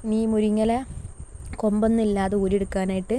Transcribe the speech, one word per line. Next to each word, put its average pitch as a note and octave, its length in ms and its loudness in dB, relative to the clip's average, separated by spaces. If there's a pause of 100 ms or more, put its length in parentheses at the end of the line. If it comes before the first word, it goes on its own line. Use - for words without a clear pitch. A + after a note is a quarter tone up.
ഇനി A3 200 0
ഈ A3+ 100 0
മുരിങ്ങയില G#3+ 400 2 (880)
കൊമ്പൊന്നും A3 460 2
ഇല്ലാതെ G3 360 0
ഊരിയെടുക്കാനായിട്ട് F#3+ 760 0